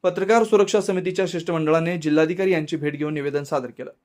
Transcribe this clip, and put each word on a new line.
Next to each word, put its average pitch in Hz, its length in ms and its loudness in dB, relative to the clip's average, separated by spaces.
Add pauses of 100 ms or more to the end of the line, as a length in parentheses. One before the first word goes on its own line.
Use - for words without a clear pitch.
पत्रकार 196 400 2
सुरक्षा 208 380 4
समितीच्या 185 460 -2
शिष्टमंडळाने 165 720 0
जिल्हाधिकारी 160 540 2
यांची 156 260 -2
भेट 147 200 -4
घेऊन 151 160 -4
निवेदन 143 300 -4
सादर 139 240 -4
केलं. - 240 -14 (140)